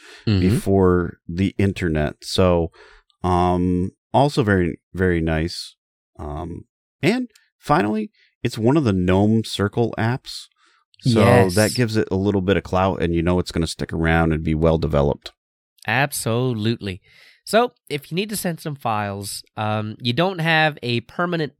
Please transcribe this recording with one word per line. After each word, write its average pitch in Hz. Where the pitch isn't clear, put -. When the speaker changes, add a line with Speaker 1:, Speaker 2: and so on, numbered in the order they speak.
Speaker 1:
Mm-hmm. 101
Speaker 2:
before 92
the 90
internet. 82
So, 87
um, 90
also 139
very, 95
very 87
nice. 80
Um, 80
and 240
finally, 214
it's 120
one 120
of 151
the 107
gnome 98
Circle 107
apps. -
So 113
Speaker 1:
Yes. 98
Speaker 2:
that 107
gives 117
it 101
a 95
little 98
bit 92
of 82
clout, 95
and 85
you 85
know 90
it's -
gonna 85
stick -
around 82
and 78
be 80
well 80
developed. 71
Speaker 1:
Absolutely. 117
So 240
if 147
you 156
need 208
to 214
send 170
some 151
files, 104
um, 107
you 120
don't 175
have 156
a 120
permanent 170